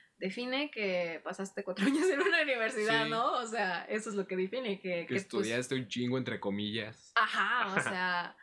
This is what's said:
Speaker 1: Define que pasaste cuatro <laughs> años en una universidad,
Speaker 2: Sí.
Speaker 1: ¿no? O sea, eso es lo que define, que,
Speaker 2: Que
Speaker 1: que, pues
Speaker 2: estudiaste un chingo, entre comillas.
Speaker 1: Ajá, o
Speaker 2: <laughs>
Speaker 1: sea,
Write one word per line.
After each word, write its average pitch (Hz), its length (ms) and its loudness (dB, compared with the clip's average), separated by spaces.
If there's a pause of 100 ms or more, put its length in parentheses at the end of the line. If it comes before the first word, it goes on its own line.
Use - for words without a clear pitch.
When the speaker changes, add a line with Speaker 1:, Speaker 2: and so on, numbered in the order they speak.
(180)
Speaker 1:
Define 254 520 -2
que 180 540 -2
pasaste 196 400 -6
cuatro 196 220 -2
<laughs> - 20 6
años 294 200 4
en 285 140 4
una 339 220 4
universidad, 226 640 2
Speaker 2:
Sí. 220 40 -2
Speaker 1:
¿no? 233 240 2
O 247 140 0
sea, 202 380 -2
eso 214 260 -4
es 202 40 -4
lo 190 120 0
que 190 80 -4
define, 196 440 -2
que, 190 100 -6
Speaker 2:
Que 175 120 0
Speaker 1:
que, 156 120 -4
pues 190 100 2
Speaker 2:
estudiaste 123 520 0
un 127 120 -2
chingo, 123 320 0
entre 110 200 -4
comillas. 104 760 -4
Speaker 1:
Ajá, 214 580 2
o 214 60 2
Speaker 2:
<laughs> - 20 4
Speaker 1:
sea, 185 600 -2